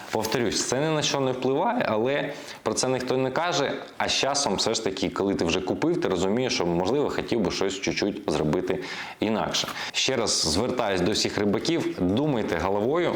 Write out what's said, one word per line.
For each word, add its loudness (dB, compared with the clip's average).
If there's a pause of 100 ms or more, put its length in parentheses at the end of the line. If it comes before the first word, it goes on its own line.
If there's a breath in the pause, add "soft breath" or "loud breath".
(120 loud breath)
Повторюсь, 0
це 0
ні 0
на 0
що 0
не 2
впливає, 0
але 0 (300 loud breath)
про 0
це 0
ніхто 0
не 0
каже. 0 (260)
А 0
з 2
часом 2
все 2
ж -2
таки, 0
коли 2
ти 2
вже 2
купив, 0
ти 2
розумієш, 0
що, 0
можливо, 2
хотів -2
би 2
щось -2
чуть-чуть -2
зробити 0 (360 loud breath)
інакше. 0 (260 loud breath)
Ще 0
раз 0
звертаюсь 2
до 2
всіх 0
рибаків, 0
думайте 0
головою, 0